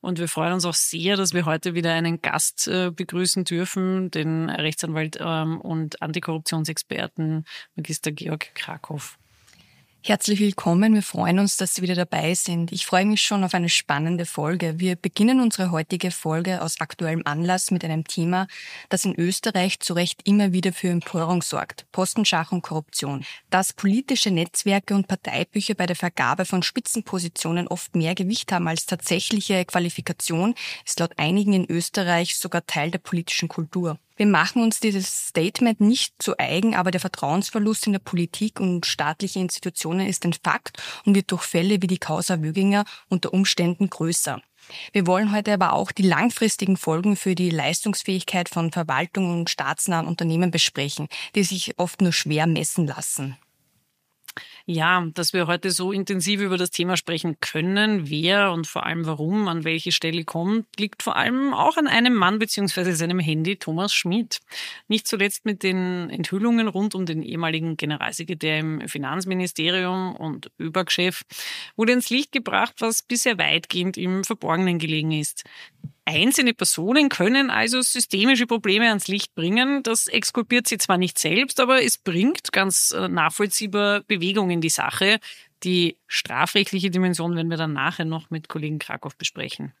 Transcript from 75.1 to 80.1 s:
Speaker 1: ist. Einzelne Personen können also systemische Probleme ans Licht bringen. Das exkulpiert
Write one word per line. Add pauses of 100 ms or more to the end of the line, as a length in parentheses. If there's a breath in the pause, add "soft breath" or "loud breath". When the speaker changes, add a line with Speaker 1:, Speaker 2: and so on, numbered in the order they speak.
Speaker 1:
ist. (640 loud breath)
Einzelne
Personen
können
also
systemische
Probleme
ans
Licht
bringen.
Das
exkulpiert